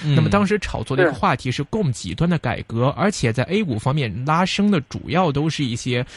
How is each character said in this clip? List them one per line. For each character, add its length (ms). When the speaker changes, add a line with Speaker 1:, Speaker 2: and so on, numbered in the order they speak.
Speaker 1:
嗯。 100
Speaker 2:
那 80
么 80
当 160
时 140
炒 240
作 120
的 60
一 40
个 60
话 220
题 160
是 140
供 260
给 240
端 160
的 80
改 240
革， 300
Speaker 3:
对。 100
Speaker 2:
而 80
且 220
在 100
A 220
股 120
方 160
面 320
拉 220
升 240
的 120
主 280
要 220
都 180
是 140
一 100
些， 320